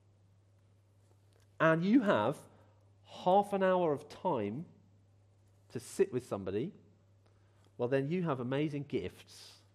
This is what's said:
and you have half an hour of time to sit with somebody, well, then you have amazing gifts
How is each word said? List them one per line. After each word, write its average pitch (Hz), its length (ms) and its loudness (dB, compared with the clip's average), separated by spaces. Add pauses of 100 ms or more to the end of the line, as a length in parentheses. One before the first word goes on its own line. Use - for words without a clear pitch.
(1600)
and 160 240 4
you 226 180 6
have 143 360 2 (880)
half 202 300 4
an 190 100 0
hour 180 300 2
of 139 160 -6
time 127 560 -4 (1040)
to 120 100 -10
sit - 340 -2
with 123 140 -4
somebody, 101 440 -4 (1080)
well, 120 100 -2
then 135 200 0
you 180 140 -2
have 143 160 -2
amazing 143 480 -2
gifts - 680 -8 (220)